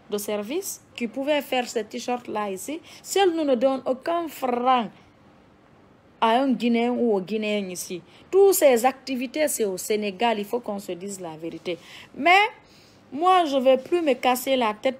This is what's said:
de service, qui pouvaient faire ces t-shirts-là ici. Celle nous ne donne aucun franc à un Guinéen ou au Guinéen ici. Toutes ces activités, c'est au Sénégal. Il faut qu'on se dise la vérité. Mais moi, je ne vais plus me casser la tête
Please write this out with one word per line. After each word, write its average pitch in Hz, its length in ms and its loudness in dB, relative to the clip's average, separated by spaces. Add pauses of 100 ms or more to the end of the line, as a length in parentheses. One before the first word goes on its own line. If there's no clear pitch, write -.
de 208 80 -4
service, 208 680 -6 (120)
qui 240 120 -4
pouvaient 277 360 -2
faire 247 260 -4
ces 220 140 -4
t-shirts-là 233 680 -6
ici. 269 320 -8 (220)
Celle 370 320 2
nous 320 100 -2
ne 277 80 2
donne 262 320 2
aucun 330 420 -2
franc 247 600 0 (1300)
à 226 200 4
un 277 140 2
Guinéen 233 380 0
ou 233 240 0
au 190 60 0
Guinéen 208 480 -4
ici. 180 320 -10 (300)
Toutes 392 240 6
ces 254 280 6
activités, 262 640 -2
c'est 233 180 -2
au 185 120 -4
Sénégal. 208 640 -2
Il 202 60 -6
faut 220 140 -4
qu'on 202 200 -8
se 185 140 -10
dise 190 260 -12
la 160 180 -12
vérité. 165 400 -8 (380)
Mais 349 240 4 (720)
moi, 359 300 4
je 277 140 0
ne 262 40 2
vais 262 160 6
plus 339 240 -2
me 294 120 2
casser 254 420 0
la 226 180 0
tête 254 260 -4